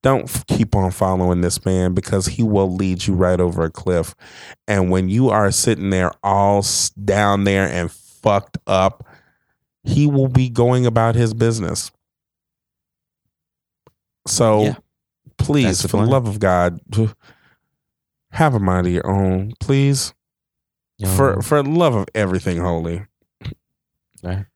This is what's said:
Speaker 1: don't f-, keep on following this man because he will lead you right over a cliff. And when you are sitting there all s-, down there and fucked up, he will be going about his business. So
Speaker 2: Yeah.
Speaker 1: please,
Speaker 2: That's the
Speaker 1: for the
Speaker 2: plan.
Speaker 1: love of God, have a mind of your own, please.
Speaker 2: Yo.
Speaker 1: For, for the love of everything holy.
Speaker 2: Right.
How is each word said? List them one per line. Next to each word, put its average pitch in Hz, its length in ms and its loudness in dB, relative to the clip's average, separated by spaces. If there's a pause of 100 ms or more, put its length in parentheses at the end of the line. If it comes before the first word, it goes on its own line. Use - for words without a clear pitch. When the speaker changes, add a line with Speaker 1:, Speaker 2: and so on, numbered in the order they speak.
Speaker 1:
don't 135 220 2
f-, - 220 -8
keep - 280 0
on 95 160 2
following 92 500 0
this 87 240 -2
man 90 280 0
because 95 340 -2
he - 160 -4
will 98 300 0
lead 92 340 -2
you 101 60 0
right 90 260 2
over 85 240 0
a 82 80 -2
cliff. 87 440 -4 (520)
And 95 240 0
when 92 180 0
you 120 200 2
are 104 220 2
sitting 98 380 -2
there 92 220 0 (120)
all 101 360 2
s-, - 320 -4
down 101 520 0
there 98 240 2
and 85 240 -4
fucked - 640 -4 (100)
up, 95 380 0 (800)
he 147 240 2
will 135 200 2
be 127 220 2
going 123 360 2
about 113 300 2
his 113 180 0
business. 113 580 -2 (2250)
So 107 360 2
Speaker 2:
Yeah. 107 120 0 (600)
Speaker 1:
please, 147 280 0
Speaker 2:
That's 90 180 0
the 92 60 -4
Speaker 1:
for - 80 0
the 101 60 2
Speaker 2:
plan. 120 80 2
Speaker 1:
love 131 160 2
of 104 120 -4
God, 90 400 2 (1500)
have 151 220 2
a 113 60 0
mind 92 280 2
of 90 60 0
your 87 140 -2
own, 98 520 0
please. 139 540 0 (840)
Speaker 2:
Yo. 98 100 -4
Speaker 1:
For, 131 320 2
for 147 220 0
the 139 60 -4
love 160 260 2
of 98 200 -2
everything 92 440 -2
holy. 85 460 -4 (1160)
Speaker 2:
Right. 92 220 -6 (100)